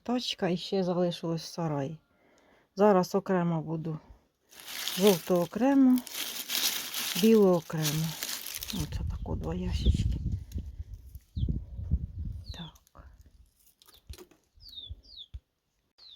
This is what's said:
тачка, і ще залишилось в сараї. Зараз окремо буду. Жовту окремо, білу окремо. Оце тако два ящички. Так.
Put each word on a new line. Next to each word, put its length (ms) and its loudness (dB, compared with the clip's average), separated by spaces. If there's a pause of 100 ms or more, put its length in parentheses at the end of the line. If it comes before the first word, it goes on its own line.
тачка, 460 -2
і 80 0
ще 260 -2
залишилось 600 -2
в 100 -12
сараї. 440 -4 (800)
Зараз 400 6
окремо 460 2
буду. 380 -6 (960)
Жовту 380 4
окремо, 640 6 (1200)
білу 260 8
окремо. 580 0 (680)
Оце 260 -6 (120)
тако 240 -6
два 200 -6
ящички. 640 0 (2250)
Так. 560 -18 (3000)